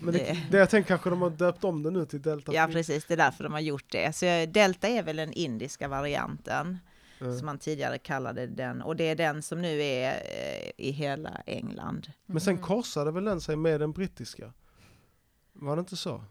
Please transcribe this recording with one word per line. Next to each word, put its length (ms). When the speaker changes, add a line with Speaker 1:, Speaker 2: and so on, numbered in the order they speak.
Speaker 1:
men 140
det, 40
Speaker 2:
det 320
Speaker 1:
det 80
jag 120
tänker 180
kanske 220
de 120
har 80
döpt 340
om 180
det 80
nu 160
till 160
delta 320
Speaker 2:
Ja, 120
Speaker 1:
fy- 60
Speaker 2:
precis. 340
Det 80
är 40
därför 260
de 80
har 80
gjort 320
det. 240
Så, 100
eh, 220
delta 400
är 140
väl 140
den 160
indiska 560
varianten, 880
Speaker 1:
Mm. 180
Speaker 2:
som 80
man 120
tidigare 400
kallade 480
den. 360
Och 140
det 80
är 120
den 260
som 200
nu 200
är, 300
eh, 640
i 140
hela 560
England. 680
Speaker 1:
Men 140
sen 140
Speaker 3:
Mhm. 80
Speaker 1:
korsade 480
väl 140
den 160
sig 160
med 240
den 120
brittiska? 600
Var 240
det 40
inte 160
så? 340